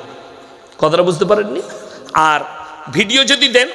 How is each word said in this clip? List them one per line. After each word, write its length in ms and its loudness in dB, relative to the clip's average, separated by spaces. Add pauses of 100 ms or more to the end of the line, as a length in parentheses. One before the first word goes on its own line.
(800)
কথাটা 240 2
বুঝতে 220 2
পারেননি? 380 0 (500)
আর 280 2 (520)
ভিডিও 320 2
যদি 240 2
দেন, 260 4